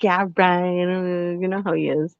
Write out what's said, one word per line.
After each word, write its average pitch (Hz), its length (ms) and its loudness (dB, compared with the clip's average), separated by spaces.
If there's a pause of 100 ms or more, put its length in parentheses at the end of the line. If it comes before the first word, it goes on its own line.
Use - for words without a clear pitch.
Yeah, 190 240 2
Brian, 180 640 2
uh, 180 500 -2
you 185 80 -4
know 190 160 -4
how 190 100 -2
he 156 160 -2
is. 151 300 -2